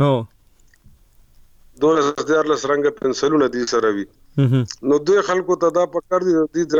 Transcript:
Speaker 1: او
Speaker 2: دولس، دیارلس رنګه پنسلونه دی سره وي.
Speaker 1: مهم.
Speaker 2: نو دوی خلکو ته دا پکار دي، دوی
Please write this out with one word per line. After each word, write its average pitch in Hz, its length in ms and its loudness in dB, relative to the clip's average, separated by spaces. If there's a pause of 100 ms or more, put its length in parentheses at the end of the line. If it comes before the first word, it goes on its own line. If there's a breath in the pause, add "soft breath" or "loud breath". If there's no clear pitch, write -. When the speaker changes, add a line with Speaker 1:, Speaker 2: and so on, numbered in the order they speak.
Speaker 1:
او 131 260 0 (1500)
Speaker 2:
دولس، 151 260 2 (220)
دیارلس 151 380 0
رنګه 143 240 0 (100)
پنسلونه 135 480 0
دی 120 180 -4
سره 113 300 0
وي. 98 100 -4 (300)
Speaker 1:
مهم. 131 300 2 (160)
Speaker 2:
نو 143 160 2
دوی 180 300 2
خلکو 180 280 -2
ته 170 140 0
دا 175 160 0
پکار 170 340 -4
دي، 185 120 0
دوی 160 320 0 (160)